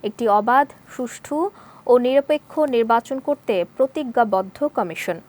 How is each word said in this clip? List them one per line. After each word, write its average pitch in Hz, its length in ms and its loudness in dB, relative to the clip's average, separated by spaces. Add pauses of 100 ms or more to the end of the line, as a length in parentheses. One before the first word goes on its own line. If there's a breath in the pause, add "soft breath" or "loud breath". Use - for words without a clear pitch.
একটি 233 180 -6 (140)
অবাধ, 254 280 2 (260)
সুষ্ঠু - 440 -8 (540 loud breath)
ও - 20 8 (120)
নিরপেক্ষ 277 460 0 (240)
নির্বাচন 233 420 0 (100)
করতে 269 280 -2 (200)
প্রতিজ্ঞাবদ্ধ 233 840 -2 (200)
কমিশন 175 400 -6 (120)